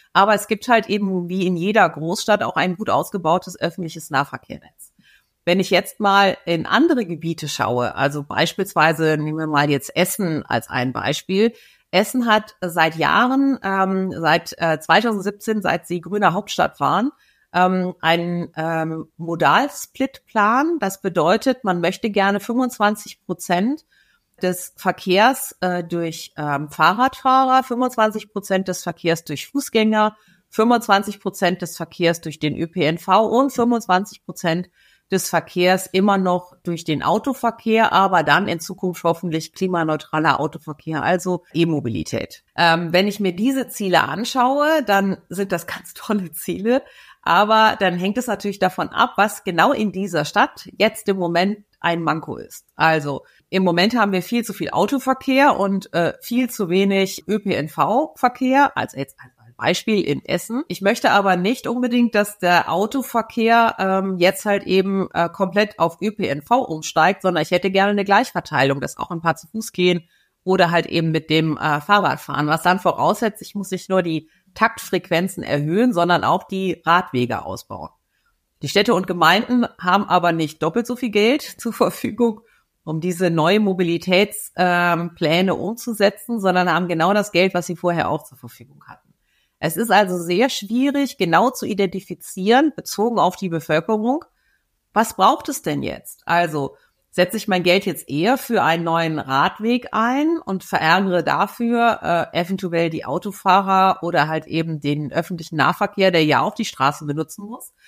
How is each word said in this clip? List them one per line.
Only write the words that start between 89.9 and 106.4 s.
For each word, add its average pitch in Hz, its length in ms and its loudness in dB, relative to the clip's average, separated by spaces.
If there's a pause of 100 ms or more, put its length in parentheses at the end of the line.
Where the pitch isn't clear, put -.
also 185 280 4
sehr 180 300 0
schwierig, 262 720 -2
genau 180 320 2
zu - 160 -8
identifizieren, 196 1080 0
bezogen 214 460 -2
auf 180 160 2
die 190 120 -6
Bevölkerung, 208 760 -2 (680)
was 226 220 0
braucht 220 340 2
es 285 140 -8
denn 147 220 -4
jetzt? - 420 -12
Also 156 500 -2 (340)
setze 180 260 0
ich - 100 -6
mein 185 160 2
Geld 180 220 4
jetzt - 240 -6
eher 190 300 0
für 208 240 0
einen 165 220 0
neuen 165 340 -2
Radweg 190 720 -2
ein 285 460 0
und 190 260 -6
verärgere 175 580 2
dafür, 202 1080 0
äh, 160 80 -2
eventuell 170 500 -2
die 165 140 -8
Autofahrer 190 1000 2
oder 165 260 0
halt 160 180 -4
eben 160 340 -4
den 147 320 -4
öffentlichen 165 440 -6
Nahverkehr, 185 540 2
der 165 140 4
ja 139 160 4